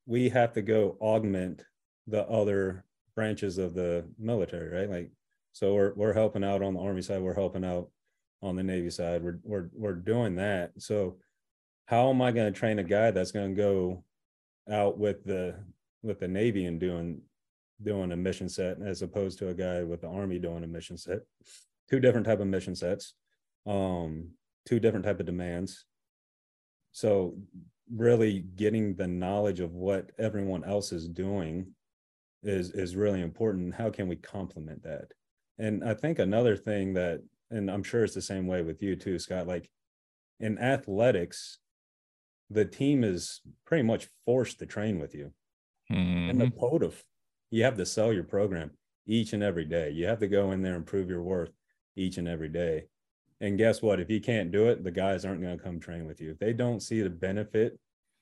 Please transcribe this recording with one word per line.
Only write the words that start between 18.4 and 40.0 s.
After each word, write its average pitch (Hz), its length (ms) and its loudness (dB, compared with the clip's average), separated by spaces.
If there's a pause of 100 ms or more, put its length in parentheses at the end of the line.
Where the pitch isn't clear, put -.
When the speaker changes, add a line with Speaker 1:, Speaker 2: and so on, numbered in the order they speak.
Speaker 1:
set 90 320 -4
as 95 200 -6
opposed 92 380 -4
to 95 100 -4
a 87 40 -4
guy 90 300 -2
with 82 180 -6
the 85 60 -10
Army 95 320 -4
doing 85 240 -6
a 82 40 -8
mission 82 300 -10
set? 92 220 -6 (680)
Two 135 100 4
different 120 280 6
type 104 120 4
of 101 80 0
mission 92 280 -2
sets, - 380 -4 (520)
um, 87 640 -2 (360)
two 120 140 2
different 104 260 2
type 98 140 0
of 90 60 -4
demands. 90 600 -6 (1080)
So 110 440 2 (580)
really 110 460 4 (160)
getting 107 400 2
the 90 120 -2
knowledge 92 520 0
of 85 140 -4
what 92 460 -2
everyone 98 440 -2
else 101 280 -2
is 82 160 -6
doing 90 600 -4 (760)
is, 95 280 -2
is 92 240 -4
really 101 260 2
important. 90 540 -2
How 113 140 -2
can 98 180 -4
we 87 80 -2
complement 80 680 -12
that? 78 280 -10 (460)
And 107 260 -2
I 113 100 0
think 151 260 0
another 107 360 4
thing 98 380 -2
that, 87 280 0 (300)
and 101 180 -2
I'm 98 140 -2
sure 117 200 0
it's 92 120 0
the 95 60 -4
same 95 260 -4
way 90 140 0
with 80 200 -6
you 95 140 0
too, 90 240 -4
Scott, 90 280 -6
like 87 220 -6 (680)